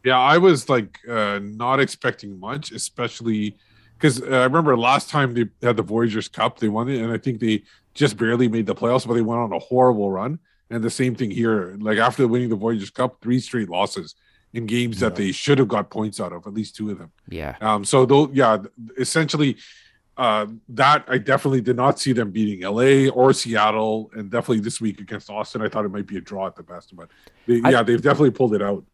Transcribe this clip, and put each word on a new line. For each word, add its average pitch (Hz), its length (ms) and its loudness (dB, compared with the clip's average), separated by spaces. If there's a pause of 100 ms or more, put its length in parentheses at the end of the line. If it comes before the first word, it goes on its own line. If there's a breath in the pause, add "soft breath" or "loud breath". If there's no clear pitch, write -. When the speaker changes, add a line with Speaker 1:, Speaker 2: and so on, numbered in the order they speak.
Speaker 1:
Yeah, 127 120 4
I 139 200 6
was, 175 320 4
like, 120 280 -2 (120)
uh, 104 340 -2
not 120 380 -2
expecting 104 580 -4
much, 120 320 -10
especially 110 880 -6 (420 soft breath)
'cause, 127 220 2
uh, - 60 -12
I 131 160 2
remember 139 340 2
last 123 320 2
time 139 240 0
they 117 120 0 (160)
had 120 140 0
the 107 80 -2
Voyageurs 110 460 -2
Cup, - 300 -4
they 110 100 0
won 113 180 -2
it, 131 140 -4
and 117 100 -4
I 110 60 -4
think 113 240 -6
they 110 220 0 (300 soft breath)
just - 240 0
barely 120 300 2
made 110 180 0
the 110 80 -2
playoffs, 123 320 0
but 117 100 -2
they 117 60 2
went 117 200 -2
on 107 100 -4
a 85 80 -4
horrible 123 500 2
run. 110 300 -4 (300)
And 117 120 -6
the 113 80 -2
same 127 260 -2
thing 113 160 -4
here. 104 480 -2
Like, 107 180 0
after 120 320 2
winning 123 180 0
the 110 80 -2
Voyageurs 104 360 -4
Cup, 127 300 -4
three 123 180 0
straight 113 280 -4
losses 90 480 -4 (380)
in 117 140 -8
games 113 340 -2
that 113 120 0
Speaker 2:
Yeah. 101 120 -4
Speaker 1:
they 92 80 -2
should - 260 2
have 123 80 4
got 104 220 -4
points 107 320 -6
out 87 100 -6
of, 87 160 -16
at 101 60 -14
least 107 240 -8
two 107 140 -6
of 92 60 -10
them. 85 140 -20 (160)
Speaker 3:
Yeah. 78 320 -10
Speaker 1:
Um, 107 240 0
so, 131 220 4
though, 139 260 4
yeah, 120 260 4
th-, 98 120 -10 (280)
essentially, 143 600 0 (580 loud breath)
uh, 107 300 0 (240)
that 135 400 4
I 127 80 2
definitely 131 440 0
did 120 140 0
not 135 240 2
see 135 140 0
them 110 180 -2
beating 104 320 -2
L 104 180 -2
A 135 280 6
or 127 240 4
Seattle, 110 800 0
and 104 180 -12
definitely 117 300 -2
this 113 180 -8
week 107 220 -6
against 101 280 -14
Austin, 107 320 -8
I 107 60 -4
thought 110 160 -4
it 98 80 -6
might 98 160 -10
be 101 100 -10
a 90 40 -10
draw 95 260 -8
at 85 80 -12
the 85 80 -20
best, 87 320 -20
but 85 140 -20 (380 soft breath)
they, 120 180 4
Speaker 3:
I 131 60 6
Speaker 1:
yeah, 120 120 4
they've 117 180 2
definitely 143 300 4
pulled 117 220 0
it 101 80 -2
out. 101 320 -4